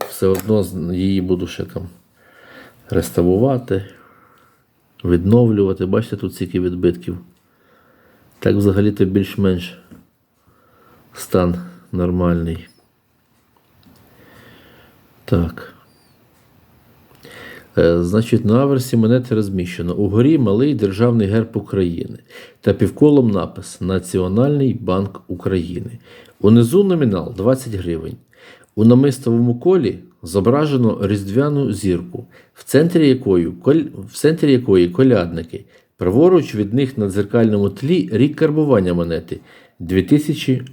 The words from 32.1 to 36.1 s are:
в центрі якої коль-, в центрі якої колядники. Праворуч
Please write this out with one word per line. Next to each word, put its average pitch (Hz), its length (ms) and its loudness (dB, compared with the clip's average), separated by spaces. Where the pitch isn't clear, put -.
в - 100 -20
центрі 160 440 4
якої 98 380 2
коль-, 135 380 0
в - 80 -20
центрі 156 360 2
якої 104 360 4
колядники. 87 760 0
Праворуч 143 580 2